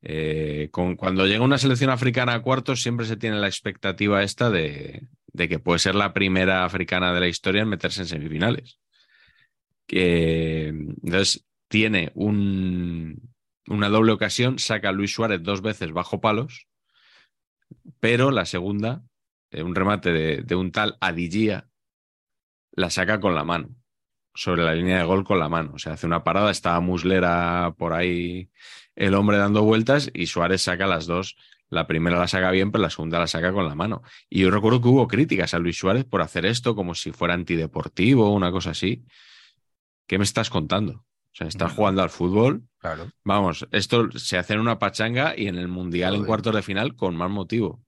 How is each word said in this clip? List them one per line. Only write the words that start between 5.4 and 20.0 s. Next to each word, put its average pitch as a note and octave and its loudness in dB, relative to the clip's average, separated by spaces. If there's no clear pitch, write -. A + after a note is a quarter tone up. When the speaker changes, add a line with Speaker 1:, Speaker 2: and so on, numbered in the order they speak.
Speaker 1:
que E2 -2
puede E2+ 2
ser F#2+ 2
la G2+ 2
primera F#2 2
africana F2+ 0
de F2 2
la F2+ 2
historia F#2+ -2
en A2 -2
meterse F#2 -4
en F2 -6
semifinales. D#2 -4
Que, E2 0
entonces, D#2+ -2
tiene G#2 2
un, F#2 -2
una G#2 0
doble A2 6
ocasión, B2 0
saca G#2 -2
a - 0
Luis G2 -2
Suárez G#2+ -2
dos F#2+ -2
veces G2 -6
bajo F2 -4
palos, A2+ -2
pero A#2+ 4
la G#2+ 2
segunda, G2+ -4
eh, - -8
un F2 -4
remate F#2+ 2